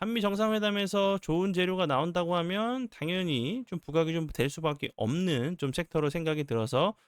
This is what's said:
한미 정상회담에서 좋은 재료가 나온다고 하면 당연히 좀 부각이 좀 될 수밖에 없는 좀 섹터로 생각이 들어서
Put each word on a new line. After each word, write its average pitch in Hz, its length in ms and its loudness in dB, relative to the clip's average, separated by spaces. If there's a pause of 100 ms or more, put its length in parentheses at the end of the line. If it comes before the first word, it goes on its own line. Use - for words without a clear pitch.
한미 226 220 0
정상회담에서 202 960 2
좋은 185 340 0
재료가 180 340 2
나온다고 165 500 2
하면 220 520 -2
당연히 170 760 -2
좀 180 140 -6
부각이 160 340 0
좀 165 140 -2
될 135 200 -2
수밖에 151 480 -4
없는 156 640 0
좀 135 140 -2
섹터로 156 380 0
생각이 156 340 -2
들어서 127 500 0 (140)